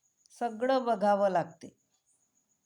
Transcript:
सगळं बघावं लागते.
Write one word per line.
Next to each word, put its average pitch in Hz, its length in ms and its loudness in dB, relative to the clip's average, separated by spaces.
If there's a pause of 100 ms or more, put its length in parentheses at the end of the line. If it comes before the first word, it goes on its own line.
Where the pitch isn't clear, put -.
(380)
सगळं 240 460 -2
बघावं 202 440 2
लागते. 170 500 -4 (880)